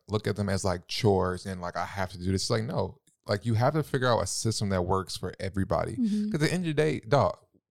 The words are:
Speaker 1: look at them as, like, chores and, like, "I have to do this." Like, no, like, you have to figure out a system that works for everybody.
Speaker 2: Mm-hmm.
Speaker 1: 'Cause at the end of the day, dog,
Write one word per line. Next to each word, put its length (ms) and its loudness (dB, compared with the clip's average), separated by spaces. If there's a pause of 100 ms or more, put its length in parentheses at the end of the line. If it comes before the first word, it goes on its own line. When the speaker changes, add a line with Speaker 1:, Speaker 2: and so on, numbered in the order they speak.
Speaker 1:
look 200 -2
at 80 0
them 140 -2
as, 160 0
like, 220 -2
chores 580 2
and, 160 -6
like, 160 -6
"I 80 -2
have 260 -4
to 60 -14
do 140 -2
this." 180 0
Like, 160 0
no, 340 -4 (280)
like, 160 0
you 120 2
have 180 4
to 80 2
figure 260 -2
out 140 4
a 60 -2
system 420 -2
that 140 2
works 340 0
for 220 -8
everybody. 540 -2
Speaker 2:
Mm-hmm. 360 0
Speaker 1:
'Cause 140 -2
at 40 4
the 60 -2
end 120 -2
of 20 -4
the 80 -2
day, 240 2
dog, 360 2 (360)